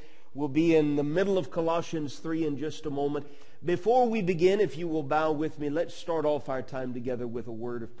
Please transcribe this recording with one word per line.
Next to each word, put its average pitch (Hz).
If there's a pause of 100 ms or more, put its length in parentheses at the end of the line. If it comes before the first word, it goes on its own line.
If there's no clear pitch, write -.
(340)
We'll 143
be 160
in 151
the 143
middle 190
of 180
Colossians 165
three 160
in 143
just 151
a 151
moment. 143 (380)
Before 214
we 220
begin, 185
if 185
you 170
will 156
bow 151
with 151
me, 147
let's 170
start 160
off 147
our 131
time 127
together 123
with 117
a 120
word 117
of 110